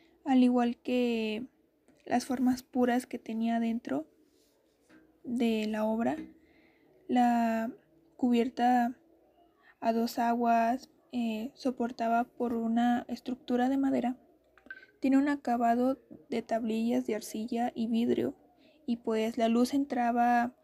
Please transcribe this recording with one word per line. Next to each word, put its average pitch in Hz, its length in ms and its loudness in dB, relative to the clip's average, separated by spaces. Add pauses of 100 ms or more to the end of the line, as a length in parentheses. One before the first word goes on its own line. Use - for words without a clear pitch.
(260)
Al 262 180 4
igual 247 340 2
que 233 680 -2 (600)
las 247 200 0
formas 254 380 0
puras 247 420 0
que - 140 -10
tenía 226 400 -2
dentro 240 480 -4 (1160)
de 226 440 0
la 214 180 -2
obra, 226 320 0 (920)
la 233 640 2 (460)
cubierta 240 800 2 (840)
a 208 140 0
dos 233 240 -2
aguas, 233 720 0 (220)
eh, 233 420 -4
soportada 240 720 -2
por 240 300 -4
una 233 540 0
estructura 247 600 -2
de 269 80 0
madera, 262 400 0 (840)
tiene 269 180 4
un 285 120 4
acabado 247 680 0 (320)
de 233 120 -2
tablillas 233 680 -2
de 220 80 -2
arcilla 233 580 -4
y 226 140 -4
vidrio, 240 480 0 (500)
y 233 120 -2
pues 220 400 -4
la 226 100 2
luz 240 260 2
entraba 240 800 0 (100)